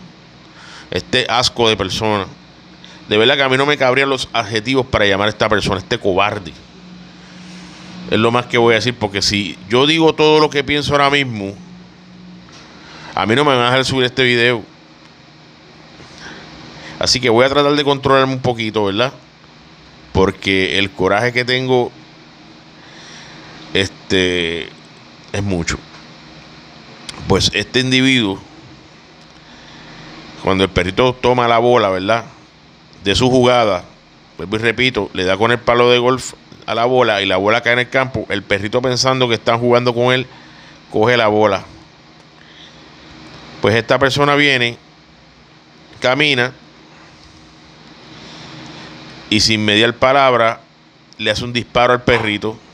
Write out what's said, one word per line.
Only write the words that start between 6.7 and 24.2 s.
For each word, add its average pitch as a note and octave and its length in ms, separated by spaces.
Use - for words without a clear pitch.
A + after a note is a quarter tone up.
Es G#2 120
lo A2+ 100
más B2 160
que - 100
voy A#2 140
a A2+ 60
decir, A#2 180
porque G2 260
si G2+ 380
yo B2 160
digo D#3+ 300
todo D#3 240
lo D3+ 100
que C#3+ 140
pienso C#3+ 300
ahora C#3+ 180
mismo, A#2+ 420
a G2 100
mí G#2+ 80
no C#3+ 100
me D3 60
van B2+ 120
a - 20
dejar B2+ 200
subir C3 200
este B2 180
video. A#2+ 400
Así G2 180
que B2+ 120
voy A#2 140
a C3+ 40
tratar C#3+ 240
de D3 100
controlarme C3+ 500
un C3 60
poquito, A2+ 460
¿verdad? G#2+ 280
Porque F#2+ 640
el G2 140
coraje G#2 400
que B2 120
tengo, B2+ 460
este, F2+ 960